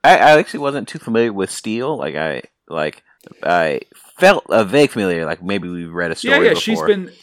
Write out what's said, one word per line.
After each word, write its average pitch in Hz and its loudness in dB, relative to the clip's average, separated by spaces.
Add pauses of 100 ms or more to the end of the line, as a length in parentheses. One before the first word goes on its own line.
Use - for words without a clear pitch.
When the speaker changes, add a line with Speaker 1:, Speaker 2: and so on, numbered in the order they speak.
Speaker 1:
I, 170 6
I 151 6
actually - -6
wasn't 139 -4
too - -14
familiar 117 0
with 98 -4
Steel. 123 -6
Like, 71 -8
I, 76 -4 (260)
like, 78 -6 (400)
I 80 0 (380)
felt 185 4
a 110 2
vague 131 2
familiar, 90 -2
like 82 -6
maybe 92 -6
we've 85 -10
read 85 -4
a 82 -4
story 269 -2
Speaker 2:
Yeah, - 2
yeah, 226 4
Speaker 1:
before. 170 0
Speaker 2:
she's 220 -2
been, 190 -2 (100)